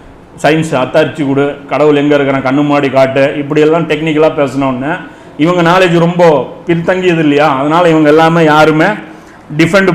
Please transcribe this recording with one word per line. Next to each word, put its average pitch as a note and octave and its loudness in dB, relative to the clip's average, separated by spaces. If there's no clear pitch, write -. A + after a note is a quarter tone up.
சயின்ஸ் D#3+ 0
அத்தாரிச்சு C#3 -2
கொடு, C#3 -2
கடவுள் D3 2
எங்க D3 2
இருக்கிறான் C3+ 0
கண்ணு D3 2
முன்னாடி C#3+ 0
காட்டு, C3+ 0
இப்படியெல்லாம் D3+ 0
டெக்னிக்கலா D#3 0
பேசின C3+ -2
உடனே C#3 -6
இவங்க F3 0
நாலேஜ் F3 2
ரொம்ப E3 2
பின்தங்கியது F3 -2
இல்லையா? D3 2
அதனால D#3 0
இவங்க D#3 2
எல்லாமே D#3+ 2
யாருமே D#3 2
டிஃபெண்ட் F#3 2